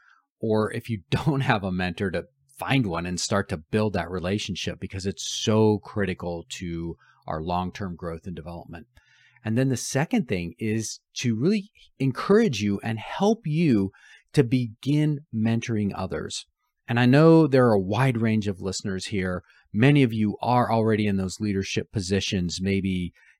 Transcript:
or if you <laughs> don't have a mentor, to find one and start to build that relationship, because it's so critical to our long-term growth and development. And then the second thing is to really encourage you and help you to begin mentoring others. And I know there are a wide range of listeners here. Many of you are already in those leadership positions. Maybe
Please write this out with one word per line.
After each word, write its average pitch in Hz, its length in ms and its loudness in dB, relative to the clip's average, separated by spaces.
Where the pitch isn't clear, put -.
or 110 320 0
if - 180 -8
you 107 160 -4
<laughs> - 40 -20
don't 139 320 0
have 110 220 2
a 95 80 -2
mentor, 90 400 -2
to 85 140 -4
find 113 300 0
one 85 180 -4
and 90 140 -6
start 101 300 -2
to 90 80 -4
build 107 360 -2
that 85 160 -4
relationship, 90 680 -6
because 95 260 -10
it's - 220 -6
so 107 520 2
critical 87 720 -6
to 85 460 -8
our 82 140 -6
long-term 87 540 -6
growth 82 300 -12
and 90 100 -10
development. 85 520 -14
And 113 140 -2
then 135 120 0
the 123 80 -2
second 160 500 -2
thing 87 300 -4
is 110 420 -4
to 117 200 -2
really 196 340 0
encourage 139 600 2
you 101 220 0
and 113 140 -4
help 214 480 -2
you 147 460 2
to 147 100 4
begin 131 760 0
mentoring 110 600 0
others. 92 500 -8
And 120 120 0
I 123 60 4
know 156 420 8
there 131 200 6
are 113 60 6
a 104 60 4
wide 110 420 0
range 110 260 2
of 95 140 -6
listeners 92 460 -6
here. 92 360 -4
Many 139 300 6
of 113 100 2
you 104 280 0
are 117 300 2
already 110 340 2
in 101 120 2
those 95 220 -4
leadership 101 520 -2
positions. 92 680 -2
Maybe 95 520 -2